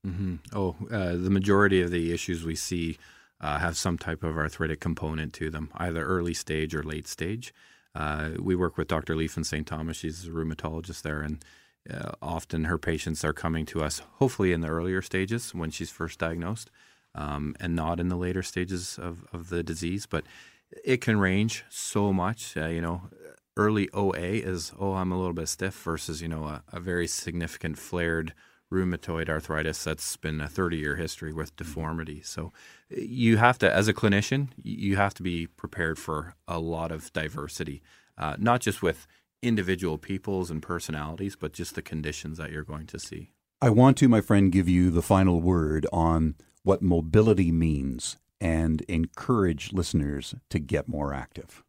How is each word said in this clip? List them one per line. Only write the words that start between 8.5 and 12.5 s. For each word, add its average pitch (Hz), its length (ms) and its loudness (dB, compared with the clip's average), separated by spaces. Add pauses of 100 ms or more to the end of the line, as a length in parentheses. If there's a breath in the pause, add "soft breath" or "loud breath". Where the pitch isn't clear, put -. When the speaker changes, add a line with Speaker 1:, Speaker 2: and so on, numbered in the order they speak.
Speaker 1:
work 87 220 0
with 78 100 -2
Doctor 80 300 0
Leaf 80 200 -2
in 80 60 -2
Saint 76 240 -4
Thomas. 80 300 -6
She's 85 320 -8
a - 20 -12
rheumatologist 80 720 -6
there, 76 180 -4
and, 76 240 -6 (480 soft breath)
uh, - 200 -8 (100)
often 80 440 -4